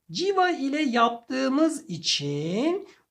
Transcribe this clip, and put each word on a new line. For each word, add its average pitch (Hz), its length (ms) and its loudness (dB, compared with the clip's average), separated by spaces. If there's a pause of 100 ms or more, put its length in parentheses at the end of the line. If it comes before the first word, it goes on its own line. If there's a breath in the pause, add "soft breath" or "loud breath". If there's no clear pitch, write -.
(100)
civa 359 400 2
ile 277 320 -2
yaptığımız 254 1080 0
için 170 1000 -2 (220 loud breath)